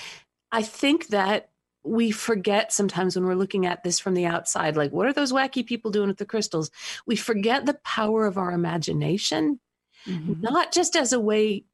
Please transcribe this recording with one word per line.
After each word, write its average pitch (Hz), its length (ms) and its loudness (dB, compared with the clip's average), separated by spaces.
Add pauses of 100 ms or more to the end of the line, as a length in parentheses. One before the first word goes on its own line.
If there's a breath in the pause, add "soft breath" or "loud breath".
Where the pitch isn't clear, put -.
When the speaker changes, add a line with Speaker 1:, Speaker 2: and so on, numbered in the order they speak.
(540 loud breath)
Speaker 1:
I 226 80 2
think 285 460 0
that 202 420 0 (340)
we 226 280 2
forget 208 600 0
sometimes 185 440 0
when 185 100 0
we're 185 80 2
looking 190 320 0
at 180 180 -2
this 175 160 -2
from 190 140 -2
the 175 140 2
outside, 165 500 0
like, 143 140 2
what 190 160 0
are 285 60 2
those 277 200 0
wacky 262 320 0
people 226 240 -4
doing 202 200 0
with 196 100 -2
the 202 80 -6
crystals? 170 420 -2 (380 loud breath)
We 233 80 2
forget 226 500 0
the 285 180 0
power 220 440 0
of 190 100 -2
our 180 140 0
imagination, 170 1080 0 (480 loud breath)
Speaker 2:
Mm-hmm. 165 340 -4
Speaker 1:
not 277 300 0
just 349 240 2
as 262 180 2
a 247 60 4
way 214 540 2